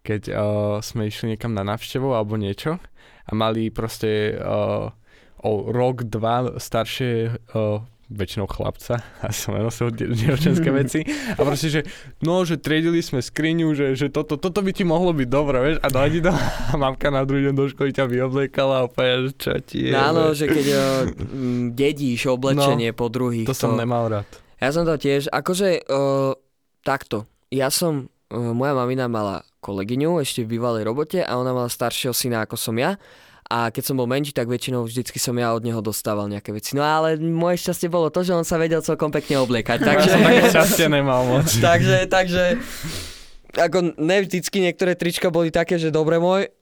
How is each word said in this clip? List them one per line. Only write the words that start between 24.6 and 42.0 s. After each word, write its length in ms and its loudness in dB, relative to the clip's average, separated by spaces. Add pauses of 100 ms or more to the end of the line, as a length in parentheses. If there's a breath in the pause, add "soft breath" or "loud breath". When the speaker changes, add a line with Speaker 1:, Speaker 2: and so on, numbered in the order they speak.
Speaker 2:
som 140 0
to 120 2
tiež, 320 0
akože, 420 0 (100)
eh, 520 0 (500)
takto, 440 -4 (220)
ja 220 0
som, 360 -2 (220)
eh, 100 -8
moja 380 -2
mamina 320 0
mala 340 -4 (180)
kolegyňu 600 -2
ešte 220 -4
v 120 -4
bývalej 300 -2
robote 360 -2
a 140 -2
ona 180 -2
mala 160 -2
staršieho 460 -4
syna, 320 -2
ako 100 -12
som 200 -4
ja. 260 -2 (440 loud breath)
A 240 -2
keď 140 -6
som 100 -4
bol 120 0
menší, 260 -2
tak 160 -2
väčšinou 340 -2
vždycky 360 -6
som 160 -2
ja 180 0
od 100 0
neho 160 -2
dostával 480 -4
nejaké 260 -8
veci. 220 -8
No 80 0
ale 340 2
moje 460 0
šťastie 260 -4
bolo 220 2
to, 120 0
že 120 0
on 80 2
sa 160 -2
vedel 240 2
celkom 300 -2
pekne 260 0
obliekať, 460 2
Speaker 1:
<laughs> 20 2
Speaker 2:
takže 180 6
Speaker 1:
Ja 80 6
som 120 6
také 240 8
šťastie 400 6
nemal 360 4
moc. 220 4 (120)
Speaker 2:
<laughs> 60 4
Takže, 340 6 (100)